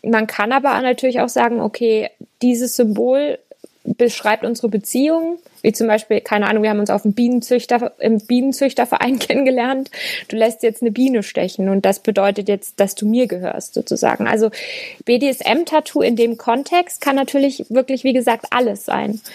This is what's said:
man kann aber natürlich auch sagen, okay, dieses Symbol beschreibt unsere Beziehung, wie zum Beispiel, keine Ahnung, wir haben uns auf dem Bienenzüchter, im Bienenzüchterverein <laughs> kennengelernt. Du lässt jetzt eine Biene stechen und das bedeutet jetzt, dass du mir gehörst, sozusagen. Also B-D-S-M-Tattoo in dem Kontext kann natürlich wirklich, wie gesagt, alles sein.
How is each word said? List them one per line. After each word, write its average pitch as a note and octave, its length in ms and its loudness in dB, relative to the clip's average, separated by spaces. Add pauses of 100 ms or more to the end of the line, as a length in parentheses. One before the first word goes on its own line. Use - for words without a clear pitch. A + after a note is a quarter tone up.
man A3 240 2
kann G#3+ 260 -2
aber C4+ 300 2
natürlich B3 400 0
auch B3 80 0
sagen, A#3 320 0
okay, A3 480 0 (320)
dieses B3 340 0
Symbol B3 600 2 (460)
beschreibt A3 600 0
unsere A#3 240 -2
Beziehung, D#4 720 0 (240)
wie A3+ 100 2
zum A3+ 160 -2
Beispiel, G#3+ 320 0
keine G#3 280 0
Ahnung, G#3+ 140 2
wir G#3+ 80 2
haben G#3 120 0
uns G#3 80 -2
auf G#3 140 0
dem G#3 100 2
Bienenzüchter, A#3+ 880 0
im A3+ 200 2
Bienenzüchterverein C4 1000 0
<laughs> - 0 -
kennengelernt. C4 720 0 (380)
Du - 80 -8
lässt A3+ 260 2
jetzt - 200 0
eine A#3 100 0
Biene A#3+ 320 2
stechen - 460 -2
und G3 160 2
das G3 140 2
bedeutet G3+ 500 0
jetzt, - 320 -2
dass G3 140 0
du G#3 120 -4
mir A#3+ 200 2
gehörst, - 480 -6
sozusagen. - 520 0
Also G#3+ 240 2 (540)
B-D-S-M-Tattoo C#4 960 0
in A#3 160 2
dem A#3 200 0
Kontext C#4+ 640 -2
kann C4+ 160 0
natürlich C4+ 540 0
wirklich, B3+ 340 0
wie C4 100 2
gesagt, A#3 380 2
alles A3 320 0
sein. G#3+ 380 -2 (140)